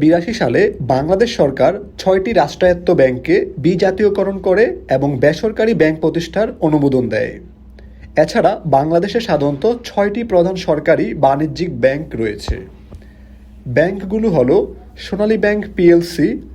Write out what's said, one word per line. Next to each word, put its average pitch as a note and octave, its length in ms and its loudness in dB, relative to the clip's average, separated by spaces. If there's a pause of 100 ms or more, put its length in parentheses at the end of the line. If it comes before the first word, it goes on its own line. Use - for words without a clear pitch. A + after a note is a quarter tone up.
বিরাশি E3+ 320 2
সালে C3+ 280 0 (320)
বাংলাদেশ F#3 420 2
সরকার C#3 380 2 (240)
ছয়টি F#3+ 360 0
রাষ্ট্রায়ত্ত F3 540 2 (120)
ব্যাংককে C3 360 2 (220)
বিজাতীয়করণ F#3+ 800 0 (100)
করে F#3+ 160 2 (260)
এবং C#3 200 0 (100)
বেসরকারি G#3+ 540 0
ব্যাংক D#3+ 300 2
প্রতিষ্ঠার E3 460 -2 (120)
অনুমোদন C#3+ 480 2
দেয়। A2 240 -4 (920)
এছাড়া F#3+ 280 2 (260)
বাংলাদেশে E3+ 500 0
সাধারণত C#3+ 380 0 (220)
ছয়টি G3+ 360 -2
প্রধান F3+ 320 0 (120)
সরকারি D3+ 380 0 (200)
বাণিজ্যিক D3 460 -2 (100)
ব্যাংক C#3 240 0 (100)
রয়েছে। A2+ 400 -4 (1200)
ব্যাংকগুলো G3 540 0
হল C3+ 200 2 (480)
সোনালী G#3+ 400 -2
ব্যাংক G#3 260 0 (120)
পিএলসি, E3+ 520 4 (280)